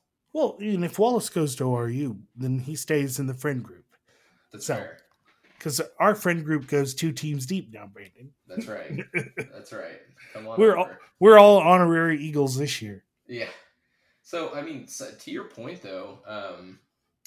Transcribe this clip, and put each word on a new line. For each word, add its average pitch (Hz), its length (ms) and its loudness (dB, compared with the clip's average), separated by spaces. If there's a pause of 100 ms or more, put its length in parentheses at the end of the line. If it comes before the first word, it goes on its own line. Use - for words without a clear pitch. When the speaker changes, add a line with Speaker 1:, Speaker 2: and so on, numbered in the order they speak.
(340)
Speaker 1:
Well, 302 260 -2
and 202 240 -2
if 170 160 -6
Wallace 233 300 2
goes 147 280 -2
to 135 60 -4
O 127 120 0
R 117 120 -4
U, 123 320 -6 (160)
then 131 240 -4
he 143 160 -10
stays 139 440 -4
in 135 80 -4
the 127 60 -6
friend 131 300 -6
group. - 220 -20 (680)
Speaker 2:
That's - 140 -16
Speaker 1:
So, 143 100 -4
Speaker 2:
fair. - 220 -12 (640)
Speaker 1:
'cause 147 200 -6 (200)
our 202 160 4
friend 170 280 -2
group 147 240 -4
goes 139 260 -2
two 160 200 -4
teams 143 320 -8
deep 151 280 -8
now, 104 140 -18
Brandon. 104 460 -20 (120)
Speaker 2:
That's 196 220 -12
right. - 320 -12 (140)
Speaker 1:
<laughs> - 240 -8 (160)
Speaker 2:
That's - 180 -20
right. - 300 -14 (320)
Come 110 160 -16
on 113 100 -4
Speaker 1:
We're 214 160 6
all, 180 100 0
Speaker 2:
over. - 140 -12 (220)
Speaker 1:
we're 208 180 12
all 202 200 10
honorary 165 600 4
Eagles 143 360 -2
this 139 240 -4
year. 101 240 -14 (200)
Speaker 2:
Yeah. 120 220 -10 (720)
So, - 320 -10
I 143 80 -10
mean, 151 260 -14
so, - 220 -14
to - 220 -20
your - 140 -10
point, 156 360 -16
though, 95 460 -16
um, 95 520 -14 (480)